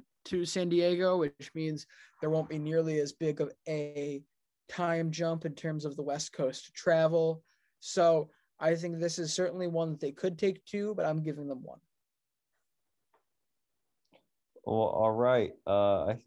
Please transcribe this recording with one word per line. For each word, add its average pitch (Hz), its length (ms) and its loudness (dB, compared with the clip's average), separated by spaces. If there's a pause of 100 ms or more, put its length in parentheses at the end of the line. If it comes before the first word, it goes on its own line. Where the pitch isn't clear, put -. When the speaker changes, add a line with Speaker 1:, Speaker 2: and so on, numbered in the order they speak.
(260)
Speaker 1:
to 180 200 -2
San 180 240 -2
Diego, 175 480 2
which 147 360 -4
means 156 320 -6 (360)
there 156 80 -2
won't 160 200 0
be 156 80 -6
nearly 156 420 0
as 143 120 -2
big 151 300 -2
of 143 100 -4 (160)
a 147 560 -6 (460)
time 165 420 0
jump 165 340 -2
in 151 80 -4
terms 156 320 -6
of 139 120 -6
the 143 60 -6
West 143 280 -4
Coast - 420 -4
travel. 160 720 2 (380)
So 165 480 4 (300)
I 160 160 4
think 165 240 -4
this 170 200 -2
is 160 140 -2
certainly 180 340 0
one 165 240 0
that 147 80 -6
they 143 140 -4
could 175 260 -4
take 190 260 0
two, 208 300 -4
but 175 100 0
I'm 156 160 0
giving 147 260 -6
them 131 160 -8
one. - 160 -16 (2750)
Speaker 2:
Well, 110 240 2
all 110 240 2
right. 120 400 2 (160)
Uh, 101 380 4
I 110 220 0